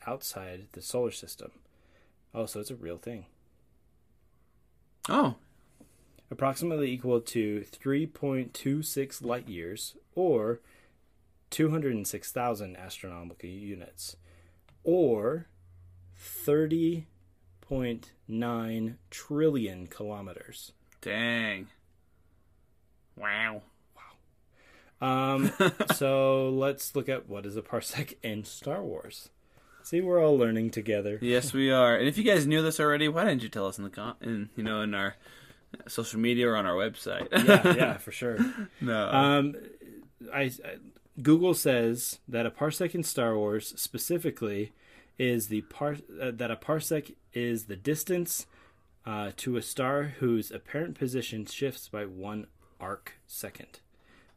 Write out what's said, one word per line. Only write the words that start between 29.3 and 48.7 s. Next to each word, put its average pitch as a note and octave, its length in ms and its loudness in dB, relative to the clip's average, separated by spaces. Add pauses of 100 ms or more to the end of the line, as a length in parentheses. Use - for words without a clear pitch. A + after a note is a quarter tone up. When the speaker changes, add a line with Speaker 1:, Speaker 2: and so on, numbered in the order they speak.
Speaker 1:
See, E3+ 160 0
we're F3+ 200 6
all D3+ 160 8
learning A2+ 340 4
together. G#2 520 0
Speaker 2:
Yes, A#2+ 300 4
we C3+ 180 4
are. B2+ 240 8
And A#2+ 140 4
if D3+ 100 0
you A3 60 2
guys F#3 240 6
knew D#3 120 4
this D#3+ 200 2
already, D3 280 4
why E3 160 2
didn't B2+ 200 2
you A2 40 -6
tell G2 200 -2
us F#2+ 100 -8
in G2+ 60 -6
the G2 60 -8
com-, A2 300 -8
in, G#2+ 360 -4
you A2+ 80 -4
know, G#2+ 180 0
in G#2+ 140 -2
our G2 180 0 (720)
social A2+ 320 -6
media A#2+ 300 4
or A2+ 80 2
on G2+ 100 2
our F2 80 2
website? F#2+ 560 -4
Speaker 1:
Yeah, G3+ 460 8
yeah, A#2+ 220 2
for - 120 -12
sure. A#2+ 260 -4 (240)
Speaker 2:
<laughs> - 200 -12
No. A2 280 0
Speaker 1:
Um, C#3 460 6 (800)
I, C#3 80 2
I, C3 80 0 (720)
Google E3 320 8
says A#2+ 720 2
that A#2 200 -2
a A2 40 -2
parsec E3 460 -2
in D#3+ 80 -2
Star A#2 320 2
Wars G#2+ 440 0
specifically A#2 920 -2 (480)
is A#2+ 280 2
the G#2+ 140 -2
par-, D3 360 -4 (220)
uh, B2+ 140 -4
that A#2 160 -4
a A2+ 60 -4
parsec D3+ 580 -2 (180)
is A#2+ 340 -2
the G2+ 100 -8
distance, D#3+ 720 -2 (600)